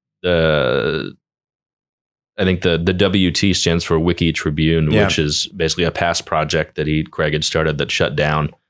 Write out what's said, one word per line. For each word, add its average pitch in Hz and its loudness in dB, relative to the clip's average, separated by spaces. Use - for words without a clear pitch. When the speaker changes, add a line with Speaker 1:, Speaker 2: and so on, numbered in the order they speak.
Speaker 1:
the, 76 0
I 104 0
think 92 0
the, 85 2
the 87 0
W 95 2
T 95 2
stands 85 0
for 82 0
Wiki 82 0
Tribune, 78 0
Speaker 2:
Yeah. 104 4
Speaker 1:
which 92 -2
is 76 -2
basically 85 -2
a 80 -2
past 85 -2
project 78 -2
that 76 -4
he, 78 0
Craig 78 -4
had 76 -2
started 78 0
that 71 -4
shut - 0
down. 76 0